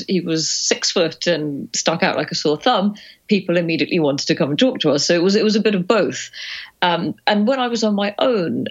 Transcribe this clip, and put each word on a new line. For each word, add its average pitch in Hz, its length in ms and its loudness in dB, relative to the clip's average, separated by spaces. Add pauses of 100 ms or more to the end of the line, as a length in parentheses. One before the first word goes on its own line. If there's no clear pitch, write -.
he 185 100 2
was 160 300 -2
six - 420 -2
foot 165 360 -2
and 151 460 -4
stuck 170 300 -2
out - 140 0
like 151 140 -4
a 170 40 -4
sore 151 220 0
thumb, 208 380 0 (340)
people 180 260 2
immediately 165 440 0
wanted 143 280 0
to 156 80 0
come 151 140 0
and 147 100 -2
talk 262 200 2
to 139 120 2
us. 147 140 0
So 180 100 2
it 170 80 2
was, 196 140 4
it 208 80 2
was 214 100 2
a 220 60 2
bit 214 140 2
of 180 120 -2
both. 190 420 0 (520)
Um, 165 340 0 (100)
and 208 220 4
when 262 140 0
I 247 80 0
was 226 160 0
on 208 100 2
my 202 240 0
own, 180 520 0